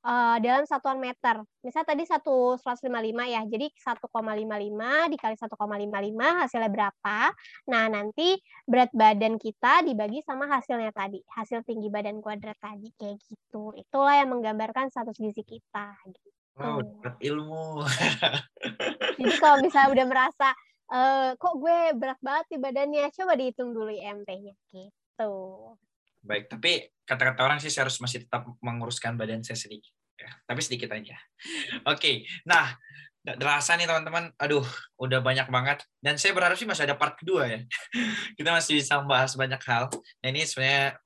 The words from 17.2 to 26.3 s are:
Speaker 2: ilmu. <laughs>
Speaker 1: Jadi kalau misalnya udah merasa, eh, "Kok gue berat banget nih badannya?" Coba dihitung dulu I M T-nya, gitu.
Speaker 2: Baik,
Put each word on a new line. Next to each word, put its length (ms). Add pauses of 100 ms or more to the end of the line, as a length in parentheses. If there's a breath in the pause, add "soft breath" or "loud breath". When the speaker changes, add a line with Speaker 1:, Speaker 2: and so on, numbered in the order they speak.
Speaker 2:
ilmu. 640
<laughs> 1400
Speaker 1:
Jadi 160
kalau 240
misalnya 400
udah 80
merasa, 400 (480 soft breath)
eh, 400
"Kok 240
gue 180 (220)
berat 240
banget 320
nih 80
badannya?" 480
Coba 240
dihitung 400
dulu 160
I 80
M 240
T-nya, 320 (160)
gitu. 600 (880)
Speaker 2:
Baik, 320